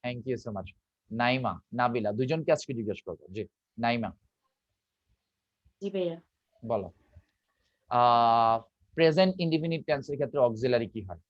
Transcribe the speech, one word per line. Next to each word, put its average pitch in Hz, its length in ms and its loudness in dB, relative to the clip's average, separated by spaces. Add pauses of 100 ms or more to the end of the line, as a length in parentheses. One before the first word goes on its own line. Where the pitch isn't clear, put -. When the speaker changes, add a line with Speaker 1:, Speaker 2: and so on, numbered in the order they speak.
Speaker 1:
Thank 123 240 -10
you 127 100 -4
so 110 180 -12
much। 95 180 -12 (380)
নাইমা, 120 500 -2 (120)
নাবিলা, 117 400 -2
দুইজনকে 147 400 -2
আজকে 143 220 -2
জিজ্ঞেস 107 280 -6
করবো। - 300 -14
জি, 101 140 -8 (320)
নাইমা। 117 340 -2 (1700)
Speaker 2:
জি 196 80 -6
ভাইয়া। 175 300 -4 (460)
Speaker 1:
বলো। 101 260 0 (960)
আহ, 117 760 4 (320)
প্রেজেন্ট 180 460 4
ইনডেফিনিট 165 460 -2
টেন্সের 143 300 -4
ক্ষেত্রে 139 240 -2
অক্সিলারি 120 480 2
কি 107 140 -12
হয়? 90 160 -14 (100)